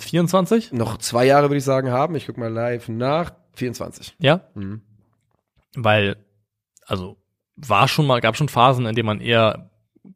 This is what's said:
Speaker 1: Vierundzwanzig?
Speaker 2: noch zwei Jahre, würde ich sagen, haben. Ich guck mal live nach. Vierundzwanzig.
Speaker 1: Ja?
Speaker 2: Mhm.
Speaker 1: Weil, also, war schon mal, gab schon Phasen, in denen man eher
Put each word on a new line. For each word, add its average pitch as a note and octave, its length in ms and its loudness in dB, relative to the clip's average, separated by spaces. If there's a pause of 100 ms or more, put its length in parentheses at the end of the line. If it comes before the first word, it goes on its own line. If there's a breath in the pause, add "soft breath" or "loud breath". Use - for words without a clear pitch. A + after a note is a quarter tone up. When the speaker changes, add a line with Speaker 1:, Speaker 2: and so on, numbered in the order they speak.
Speaker 1:
Vierundzwanzig? F3+ 720 0
Speaker 2:
noch A2+ 240 -2
zwei A#2+ 300 0
Jahre, C#3+ 240 6
würde C#3+ 80 0
ich C3+ 60 -4
sagen, C3+ 260 0
haben. C#3+ 240 -2
Ich C#3 120 -8
guck A2 120 -12
mal A#2 120 -6
live A#2 380 -6
nach. C3+ 460 -4 (180)
Vierundzwanzig. - 680 -10
Speaker 1:
Ja? D#3 220 2 (140)
Speaker 2:
Mhm. G2+ 260 -12 (960)
Speaker 1:
Weil, G#2+ 400 2 (680)
also, F#2+ 320 -8 (380)
war G#2+ 320 2
schon D3+ 180 0
mal, B2 160 0
gab A2+ 160 0
schon D3 100 -2
Phasen, B2 380 4
in A2 80 -4
denen A2+ 120 -2
man G#2+ 140 -2
eher A2+ 480 0 (480)